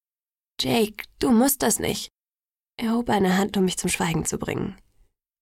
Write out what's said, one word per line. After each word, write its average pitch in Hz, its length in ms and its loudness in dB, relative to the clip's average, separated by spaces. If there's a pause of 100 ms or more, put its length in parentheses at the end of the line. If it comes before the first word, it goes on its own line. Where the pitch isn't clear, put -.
(600)
„Jake, 233 460 0 (140)
du 277 120 2
musst 240 300 4
das 220 180 2
nicht.“ - 300 -4 (680)
Er 226 160 -2
hob 240 160 -2
eine 190 280 2
Hand, 202 200 -2
um 190 80 4
mich 180 120 -2
zum 180 120 -4
Schweigen 165 360 -2
zu - 120 -4
bringen. - 420 -6 (640)